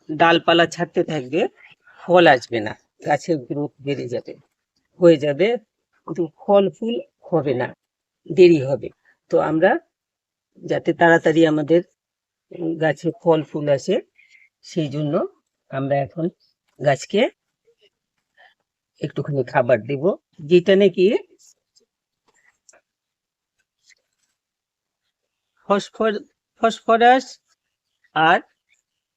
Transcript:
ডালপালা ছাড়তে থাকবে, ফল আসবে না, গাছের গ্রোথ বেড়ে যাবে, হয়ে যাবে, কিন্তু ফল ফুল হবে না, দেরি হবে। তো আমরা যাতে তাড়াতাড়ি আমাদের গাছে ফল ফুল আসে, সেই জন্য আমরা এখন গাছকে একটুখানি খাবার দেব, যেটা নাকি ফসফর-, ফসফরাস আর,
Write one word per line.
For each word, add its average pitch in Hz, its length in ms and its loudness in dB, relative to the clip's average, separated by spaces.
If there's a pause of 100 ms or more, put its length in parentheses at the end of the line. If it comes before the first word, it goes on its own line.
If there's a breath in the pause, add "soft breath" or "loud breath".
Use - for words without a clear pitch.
(160)
ডালপালা 165 500 2
ছাড়তে 170 380 -6
থাকবে, 151 360 -6 (600 soft breath)
ফল 175 260 4
আসবে 120 340 2
না, 107 120 -8 (320)
গাছের 156 400 -2
গ্রোথ 147 360 -8
বেড়ে 139 280 -8
যাবে, 117 240 -10 (680)
হয়ে 170 180 6
যাবে, 147 300 -2 (600)
কিন্তু 170 160 -6 (120)
ফল 202 340 2
ফুল 226 240 -8 (300)
হবে 147 300 -2
না, 123 140 -4 (580)
দেরি 170 360 4
হবে। 135 260 -6 (420)
তো 170 120 0
আমরা 160 280 0 (920)
যাতে 160 300 -6
তাড়াতাড়ি 165 540 2
আমাদের 156 340 2 (1000)
গাছে 156 280 -4 (100)
ফল 160 240 0
ফুল 147 260 -10
আসে, 143 260 -2 (720 soft breath)
সেই 156 260 -6
জন্য 147 240 -6 (560)
আমরা 139 260 -4
এখন 143 280 -6 (560)
গাছকে 143 400 -2 (1800 soft breath)
একটুখানি 143 440 -8
খাবার 127 420 0
দেব, 139 180 -8 (360)
যেটা 175 360 2
নাকি 185 300 2 (4000)
ফসফর-, 208 640 -4 (380)
ফসফরাস 233 600 2 (920)
আর, 160 220 4 (800)